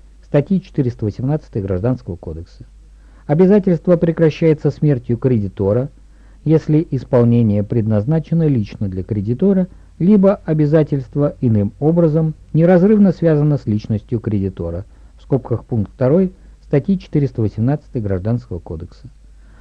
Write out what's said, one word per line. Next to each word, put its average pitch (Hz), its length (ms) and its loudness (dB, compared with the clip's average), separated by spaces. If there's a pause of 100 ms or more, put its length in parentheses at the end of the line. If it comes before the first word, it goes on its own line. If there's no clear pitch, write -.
(240)
статьи 147 340 0
четыреста 123 460 -4
восемнадцатой 123 560 -6
Гражданского 95 560 -4
кодекса. 82 480 -16 (600)
Обязательство 180 720 2
прекращается 160 720 0
смертью 123 480 -2
кредитора, 110 720 -2 (540)
если 156 460 0
исполнение 117 720 2
предназначено 120 840 0
лично 107 420 -2
для 92 140 -6
кредитора, 123 640 -2 (300)
либо 196 460 4
обязательство 147 960 0
иным 107 400 0
образом 160 540 0 (180)
неразрывно 185 580 4
связано 151 460 2
с - 100 -10
личностью 107 540 -4
кредитора. 95 640 -6 (340)
В - 40 -20
скобках 123 420 -4
пункт 107 280 -4
второй 175 400 0 (300)
статьи 151 340 -2
четыреста 143 460 -4
восемнадцатой 120 580 -4
Гражданского 98 600 -6
кодекса. - 480 -16 (520)